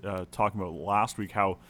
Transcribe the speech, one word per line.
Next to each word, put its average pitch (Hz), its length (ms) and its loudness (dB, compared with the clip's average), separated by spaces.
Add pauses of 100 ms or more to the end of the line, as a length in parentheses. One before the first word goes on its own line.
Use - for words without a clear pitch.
uh, 95 260 -4
talking 104 300 0
about 90 140 -4
last 101 440 0
week, 101 140 -6
how, 95 260 2 (120)